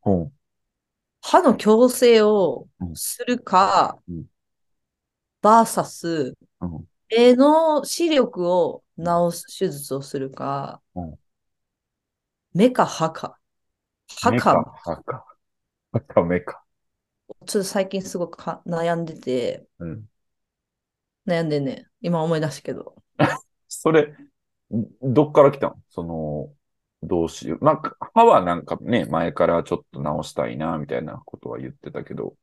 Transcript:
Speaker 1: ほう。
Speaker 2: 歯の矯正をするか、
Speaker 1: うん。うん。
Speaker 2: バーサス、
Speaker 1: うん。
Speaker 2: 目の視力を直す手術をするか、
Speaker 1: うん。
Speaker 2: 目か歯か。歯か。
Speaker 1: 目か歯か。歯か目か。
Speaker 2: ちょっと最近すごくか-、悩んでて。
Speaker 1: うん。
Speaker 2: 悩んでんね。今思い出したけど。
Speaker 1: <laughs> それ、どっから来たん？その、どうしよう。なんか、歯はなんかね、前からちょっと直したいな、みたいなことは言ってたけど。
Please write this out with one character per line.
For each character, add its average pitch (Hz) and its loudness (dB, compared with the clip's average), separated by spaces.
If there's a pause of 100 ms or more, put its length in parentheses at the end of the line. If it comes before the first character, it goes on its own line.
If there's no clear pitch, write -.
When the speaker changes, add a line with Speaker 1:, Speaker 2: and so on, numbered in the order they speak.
Speaker 1:
ほ 92 0
う。 73 -10 (880)
Speaker 2:
歯 349 4
の 294 4
矯 226 4
正 233 6
を 196 2 (280)
す - -10
る - -2
か、 185 2 (100)
Speaker 1:
う - -10
ん。 85 -10
う 76 -10
ん。 - -14 (1160)
Speaker 2:
バ 226 8
ー 226 4
サ 170 -4
ス、 160 -6 (240)
Speaker 1:
う - -8
ん。 - -10 (200)
Speaker 2:
目 240 8
の 302 4
視 339 -4
力 180 0
を 180 0 (140)
直 170 0
す 170 -12 (120)
手 190 -2
術 143 -10
を 139 -6
す 139 -12
る 135 -8
か、 139 -10 (140)
Speaker 1:
う 87 -10
ん。 76 -18 (1300)
Speaker 2:
目 226 4
か 214 2
歯 160 -4
か。 - -14 (680)
歯 - -2
か。 - 2
Speaker 1:
目 240 0
か 147 0 (100)
歯 82 -8
か。 - -12 (680)
歯 120 -2
か - 2
目 87 0
か。 - -16 (840)
Speaker 2:
ち - -6
ょ - 0
っ - -4
と - -
最 190 -4
近 190 -6
す 185 -6
ご 170 0
く - -18
か-、 160 -10
悩 170 -2
ん 170 -4
で 160 -12
て。 120 -4 (100)
Speaker 1:
う 87 -12
ん。 107 -12 (1160)
Speaker 2:
悩 165 -2
ん 160 -4
で 147 -2
ん 139 -4
ね。 123 -10 (140)
今 170 -2
思 165 0
い 156 -2
出 156 -4
し 147 -12
た - -18
け 135 -8
ど。 - -14 (220)
Speaker 1:
<laughs> - 0 (220)
そ - -2
れ、 151 4 (560)
ど 123 0
っ - -14
か 151 6
ら 147 8
来 - -12
た - -2
ん？ - -10
そ 87 -10
の、 78 -8 (540)
ど 85 0
う 80 -4
し - -12
よ 82 -6
う。 - -6
な 151 4
ん 143 -6
か、 - -8 (180)
歯 233 6
は 170 6
な 87 -2
ん 80 -10
か - -6
ね、 85 -2
前 82 -2
か 82 0
ら 85 0
ち - -6
ょ - -2
っ - -10 (120)
と 69 -14
直 76 -6
し - -14
た 65 -4
い 60 -10
な、 80 -6
み 71 -10
た 65 -6
い 62 -6
な 62 -14
こ - -20
と - -14
は - -12
言 90 -14
っ 135 -18
て - -18
た - -12
け - -16
ど。 - -10